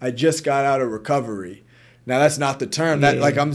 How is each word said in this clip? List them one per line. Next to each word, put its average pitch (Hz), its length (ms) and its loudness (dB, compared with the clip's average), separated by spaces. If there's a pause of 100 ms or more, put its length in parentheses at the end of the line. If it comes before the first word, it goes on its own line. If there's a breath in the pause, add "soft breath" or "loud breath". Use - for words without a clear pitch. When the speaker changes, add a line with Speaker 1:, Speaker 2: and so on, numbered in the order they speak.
Speaker 1:
"I 127 100 -4
just 151 320 0
got 139 220 0
out 135 160 2
of 120 100 -2
recovery." 107 720 -4 (440 soft breath)
Now, 127 120 0
that's 147 180 4
not 139 220 -2
the 123 80 -4
term 151 340 0
that, 147 140 4
Speaker 2:
Yeah. 131 60 -2
Speaker 1:
like, 143 160 2
I'm, 147 180 0